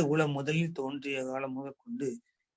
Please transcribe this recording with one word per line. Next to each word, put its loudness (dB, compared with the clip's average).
குலம் 4
முதலில் 0
தோன்றிய -2
காலம் -4
முதற்கொண்டு -6